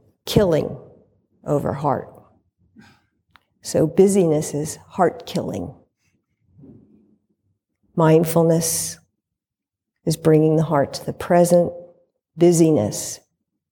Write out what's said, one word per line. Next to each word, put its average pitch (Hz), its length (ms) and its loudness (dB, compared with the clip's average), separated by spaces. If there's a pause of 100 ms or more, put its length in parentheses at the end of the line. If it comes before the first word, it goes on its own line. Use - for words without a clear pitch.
(240)
killing 175 520 0 (680)
over - 280 -2
heart. 143 400 -4 (1500)
So - 240 -2
busyness 165 680 2
is 151 220 -8 (120)
heart - 360 -2
killing. 139 480 -8 (2250)
Mindfulness 165 1040 0 (1080)
is 156 120 -2
bringing 156 400 2
the 160 80 0
heart 147 300 -2
to - 120 -14
the 165 60 -8
present. 175 600 2 (640)
Busyness 160 840 2 (520)